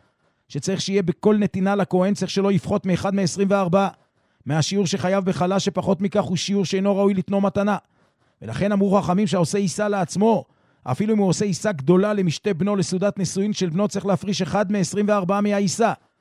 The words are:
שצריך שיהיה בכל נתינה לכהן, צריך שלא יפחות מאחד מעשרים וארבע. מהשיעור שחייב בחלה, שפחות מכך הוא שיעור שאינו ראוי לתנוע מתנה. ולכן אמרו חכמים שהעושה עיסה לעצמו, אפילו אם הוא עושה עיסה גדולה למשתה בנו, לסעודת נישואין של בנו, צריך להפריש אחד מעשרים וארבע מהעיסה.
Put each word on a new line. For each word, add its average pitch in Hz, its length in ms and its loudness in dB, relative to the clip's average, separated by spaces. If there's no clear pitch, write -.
שצריך 175 300 -4
שיהיה 196 200 0
בכל 202 360 2
נתינה 196 380 0
לכהן, 185 380 0
צריך - 180 -6
שלא 196 200 0
יפחות 202 340 0
מאחד 190 300 0
מעשרים 196 360 0
וארבע. 196 360 2
מהשיעור 160 420 0
שחייב 190 380 0
בחלה, 185 340 0
שפחות - 420 0
מכך 202 220 0
הוא 190 140 -2
שיעור 196 280 0
שאינו 196 320 0
ראוי 202 160 4
לתנוע 190 260 -2
מתנה. 202 380 0
ולכן 139 300 -4
אמרו 196 300 2
חכמים 180 260 2
שהעושה 185 300 0
עיסה 202 320 -2
לעצמו, 196 560 0
אפילו 202 300 -2
אם 214 60 2
הוא 196 80 2
עושה 190 180 2
עיסה 202 260 -2
גדולה 185 420 2
למשתה 196 400 0
בנו, 196 220 0
לסעודת 185 440 -2
נישואין 196 340 -2
של 185 160 -2
בנו, 196 180 0
צריך 190 180 -6
להפריש 190 360 0
אחד 190 300 0
מעשרים 202 360 0
וארבע 202 340 0
מהעיסה. 202 520 0